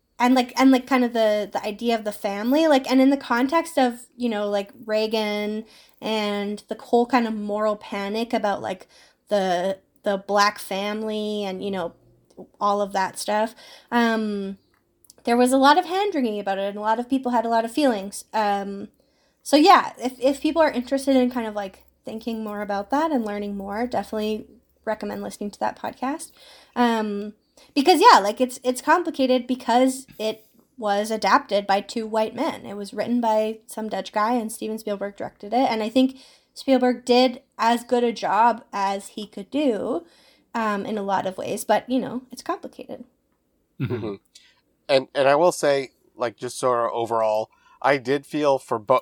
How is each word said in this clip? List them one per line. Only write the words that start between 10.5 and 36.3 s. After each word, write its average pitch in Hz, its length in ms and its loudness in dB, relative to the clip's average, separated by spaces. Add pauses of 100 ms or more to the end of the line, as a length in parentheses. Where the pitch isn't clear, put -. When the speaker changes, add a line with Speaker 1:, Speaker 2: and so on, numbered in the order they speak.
Speaker 1:
family 214 840 -6
and, 185 180 -6
you 202 80 -6
know, 175 240 -6 (680)
all 202 200 2
of 202 120 -4
that 190 260 -2
stuff. 214 360 -2 (360)
Um, 214 680 -2 (680)
there 240 100 2
was 247 160 4
a 269 60 4
lot 285 200 6
of 359 80 4
hand-wringing 320 540 -2
about 196 200 -4
it, 196 100 -4
and 202 80 -8
a 208 40 -8
lot 220 160 0
of 240 120 -8
people 262 240 -2
had 233 120 2
a 226 40 -4
lot 226 160 2
of 233 80 -10
feelings. 220 500 -2 (100)
Um, 202 540 -2 (560)
so, - 120 2
yeah, 320 420 6
if, 247 220 -8
if 277 220 0
people 311 200 0
are 311 100 4
interested 269 440 0
in 247 160 4
kind 233 160 -6
of, 214 80 -10
like, 196 280 -10 (200)
thinking 220 400 -8
more 208 180 -6
about 202 280 -6
that 311 220 0
and 247 120 0
learning 208 320 -6
more, 202 320 -6
definitely 214 580 -4 (380)
recommend 208 400 -6
listening 202 280 -8
to - 80 -20
that - 200 -4
podcast. - 520 -8 (440)
Um, 220 580 -2 (400)
because, 330 280 4
yeah, 466 180 8
like, 233 220 0
it's, 254 200 -2
it's 254 200 -2
complicated 285 680 0
because 254 580 0 (140)
it 220 260 -6 (320)
was 214 340 -2
adapted 208 540 2
by 202 140 2
two 220 260 -6
white 220 300 -2
men. 254 300 -4
It 202 100 -12
was 202 180 -10
written 233 280 0
by 220 460 0
some 220 200 -8
Dutch 190 240 -8
guy, 214 220 0
and 226 180 -2
Steven 214 260 -8
Spielberg 202 380 -8
directed - 380 -10
it. 247 180 2
And 220 100 -2
I 214 60 -4
think 262 300 2 (360)